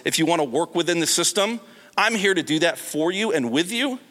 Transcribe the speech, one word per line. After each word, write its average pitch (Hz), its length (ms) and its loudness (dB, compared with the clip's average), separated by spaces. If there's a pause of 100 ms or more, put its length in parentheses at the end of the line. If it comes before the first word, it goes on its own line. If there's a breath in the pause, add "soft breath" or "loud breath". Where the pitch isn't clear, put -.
if - 160 0
you 160 60 2
wanna 160 180 2
work 147 320 -2
within 170 240 0
the 156 80 0
system, 208 520 0 (380 loud breath)
I'm 220 180 2
here 196 180 2
to 165 100 0
do 156 160 0
that 160 180 2
for 160 340 -2
you 208 220 -2
and 123 180 0
with 175 200 0
you, 254 280 -4 (120)